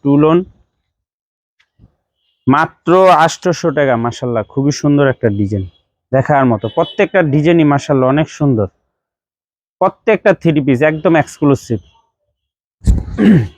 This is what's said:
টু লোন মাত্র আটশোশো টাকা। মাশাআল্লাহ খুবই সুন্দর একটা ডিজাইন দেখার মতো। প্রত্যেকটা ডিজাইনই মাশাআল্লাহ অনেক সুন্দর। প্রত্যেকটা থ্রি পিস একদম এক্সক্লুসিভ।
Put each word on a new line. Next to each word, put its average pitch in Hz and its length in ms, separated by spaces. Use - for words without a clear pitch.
টু 139 140
লোন 156 200
মাত্র 156 440
আটশোশো 170 480
টাকা। 139 260
মাশাআল্লাহ 117 460
খুবই 139 380
সুন্দর 147 260
একটা 123 220
ডিজাইন 101 340
দেখার 135 340
মতো। 113 200
প্রত্যেকটা 180 460
ডিজাইনই 156 400
মাশাআল্লাহ 135 360
অনেক 143 200
সুন্দর। 120 380
প্রত্যেকটা 196 520
থ্রি 156 320
পিস 131 160
একদম 156 340
এক্সক্লুসিভ। 139 640